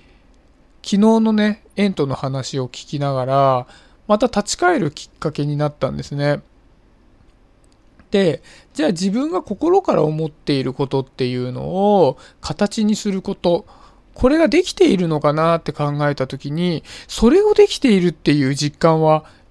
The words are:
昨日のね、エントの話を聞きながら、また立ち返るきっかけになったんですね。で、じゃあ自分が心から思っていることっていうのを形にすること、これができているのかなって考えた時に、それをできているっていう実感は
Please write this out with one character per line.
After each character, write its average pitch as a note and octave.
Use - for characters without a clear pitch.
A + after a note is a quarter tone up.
昨 -
日 -
の A3
ね、 G#3
エ G3+
ン F#3+
ト D3+
の C3
話 C3+
を B2+
聞 -
き D3+
な C#3+
が C3
ら、 C3
ま G#3
た B3+
立 -
ち -
返 F4
る D#3+
き -
っ -
か D#3
け D3
に D3
な D3
っ C#3+
た C3
ん C#3
で C#3+
す -
ね。 C#3+
で、 F#3+
じ C#4+
ゃ D#4
あ -
自 F#3
分 C4+
が F#4
心 E4+
か F4
ら D#3
思 D#3
っ -
て -
い C3+
る C3+
こ C#3
と C3+
っ C3
て -
い B2+
う B2+
の B2+
を F#3+
形 G#3
に G#3+
す -
る F#3+
こ G3
と、 F3
こ -
れ D4+
が E4
で D4
き -
て -
い G3
る F3+
の D#3
か D3
な E3
っ -
て D#3
考 D3
え C#3+
た C3
時 C#3
に、 E3+
そ -
れ F4
を G#4+
で G#4
き -
て B3
い F#3+
る F3
っ -
て E3
い D3
う C3+
実 D3
感 D#3+
は D#3